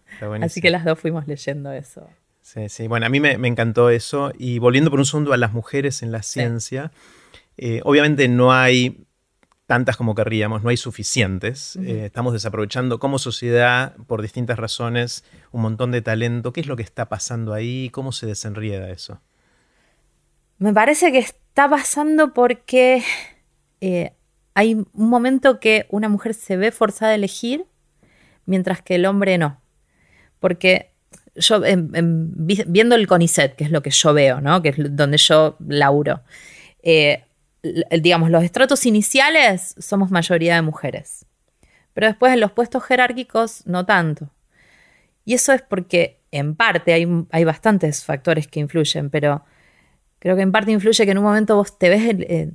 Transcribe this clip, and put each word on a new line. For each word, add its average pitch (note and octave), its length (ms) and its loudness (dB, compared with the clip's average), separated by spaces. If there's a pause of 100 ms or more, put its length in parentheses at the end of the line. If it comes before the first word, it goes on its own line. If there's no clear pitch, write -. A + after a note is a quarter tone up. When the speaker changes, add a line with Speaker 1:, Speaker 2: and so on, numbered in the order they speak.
Speaker 1:
está - 200 -16
Speaker 2:
Así - 20 -8
Speaker 1:
buenísimo. A2 340 -6
Speaker 2:
que E3+ 80 0
las E3+ 160 -2
dos D#3+ 140 0
fuimos D#3+ 280 -6
leyendo C#3+ 460 -10
eso. - 360 -18 (320)
Speaker 1:
Sí, G#2+ 280 -14
sí. A2+ 180 -10
Bueno, A#2 180 -2
a A#2 40 -2
mí C#3 120 2
me, C#3+ 160 2
me B2 100 -2
encantó A#2 420 2
eso. C#3 480 -2
Y A#2+ 220 -6
volviendo C3 300 4
por C#3 100 0
un C#3 60 2
segundo D3 280 -2
a A#2+ 40 2
las A2+ 160 0
mujeres C#3 500 -6
en A#2 80 -8
la A2+ 120 -8
Speaker 2:
Sí. - 180 -8
Speaker 1:
ciencia, B2 500 -8 (680)
eh, A#2 280 -6
obviamente C#3+ 420 2
no B2 240 4
hay B2+ 540 2 (600)
tantas B2 300 0
como A2+ 200 -2
querríamos, G#2+ 480 -2
no A#2 60 -2
hay A#2+ 80 0
suficientes. G#2+ 1000 -6
Speaker 2:
Ujú. F#3 80 -8
Speaker 1:
Eh, A2 200 -6
estamos B2 280 -4
desaprovechando A2 640 -4
como C#3 200 -2
sociedad, A#2+ 760 0 (120)
por A2 140 -4
distintas A2+ 380 -6
razones, A#2+ 640 -6 (280)
un A#2+ 100 -6
montón A2+ 300 -4
de A#2+ 100 -2
talento. A#2+ 500 -4
¿Qué E3+ 100 -10
es D3 60 -10
lo C3+ 80 -8
que A2 80 -8
está - 260 -10
pasando A2+ 440 -8
ahí? A#2+ 380 -6
¿Cómo C3 200 -10
se - 160 -10
desenrieda G#2 640 -8
eso? - 300 -18 (1400)
Speaker 2:
Me G#3 160 0
parece C4+ 380 4
que C4 80 2
está - 500 0
pasando D4+ 640 0
porque, B3 680 2 (800)
eh, F3+ 320 -4 (400)
hay A3 220 2
un G#3 180 -4
momento B3 640 2
que A3 300 2
una G#3 200 -2
mujer G#3 240 -2
se - 240 -6
ve G#3+ 140 0
forzada A3 420 0
a - 20 0
elegir, A#3+ 500 -4 (800)
mientras F#3 360 -2
que F3+ 140 -4
el F3+ 100 2
hombre G3 320 0
no. D3 240 -4 (760)
Porque F#3 520 0 (440)
yo, G#3 300 2
em, F3 300 2
em, E3 400 0
vi-, F#3+ 320 -2
viendo A3 280 4
el G#3+ 120 2
conicet, E3 480 2
que - 80 -6
es D3 80 -2
lo D3+ 100 0
que C#3 80 -6
yo D3 240 4
veo, C3+ 280 4
¿no? E3 200 2
Que D#3 80 0
es C3+ 60 -2 (200)
donde D3 220 2
yo D#3 400 4 (100)
laburo, C#3+ 540 2 (640)
eh, D3+ 400 4 (400)
l-, E3 220 -4 (160)
digamos, E3 280 4
los E3 140 4
estratos B3+ 420 0
iniciales B3 960 2
somos F#3+ 320 -2
mayoría E3+ 440 2
de E3+ 60 2
mujeres. - 640 -8 (680)
Pero G#3+ 140 0
después B3 260 2
en A#3+ 60 2
los G#3 120 0
puestos A#3+ 320 -4
jerárquicos B3 800 -2
no F3+ 200 -4
tanto. D#3+ 440 0 (960)
Y G#3+ 80 -2
eso B3+ 200 2
es B3+ 100 2
porque, - 560 -2 (120)
en D3 240 -4
parte, F3+ 380 2
hay, E3+ 140 2 (240)
hay E3 120 2
bastantes D#3+ 640 0
factores D3+ 420 -2
que - 120 -8
influyen, D3 500 -2
pero D3 340 0 (760)
creo F#3 160 0
que F#3+ 60 2
en F#3+ 100 2
parte G#3+ 200 0
influye A3 340 2
que G3 60 4
en F#3+ 60 2
un G3+ 60 0
momento G#3 320 2
vos G3+ 240 0
te F3+ 100 4
ves, A3 300 2
eh, D#3+ 360 -4